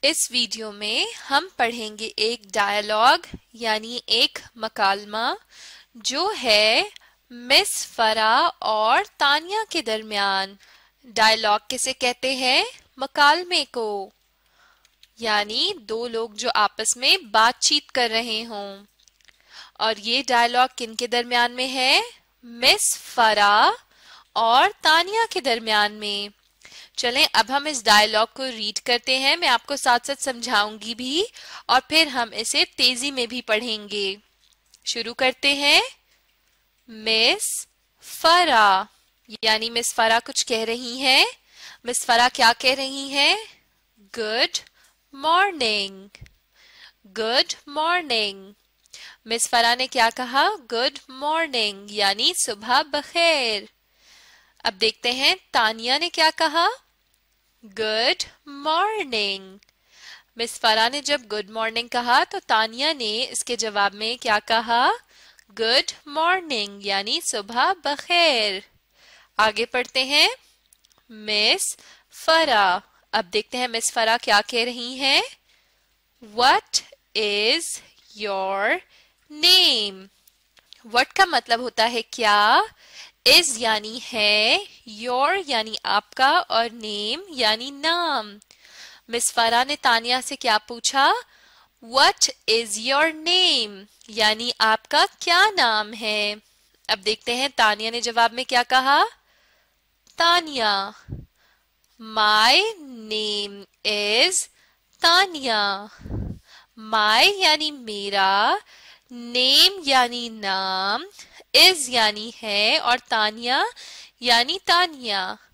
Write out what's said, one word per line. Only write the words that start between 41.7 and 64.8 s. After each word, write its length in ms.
मिस 200
फरा 240
क्या 240
कह 200
रही 360
हैं? 380
"Good 580
morning, 920
Good 460
morning।" 840
मिस 200
फरा 280
ने 120
क्या 220
कहा? 400
"Good 500
morning," 840
यानी 460
सुबह 460
बखैर। 840
अब 80
देखते 400
हैं 240
तानिया 440
ने 120
क्या 200
कहा। 400
"Good 580
morning।" 1120
Miss 220
फरा 300
ने 120
जब 260
good 220
morning 400
कहा 340
तो 160
तानिया 540
ने 300
इसके 320
जवाब 380
में 240
क्या 220
कहा? 520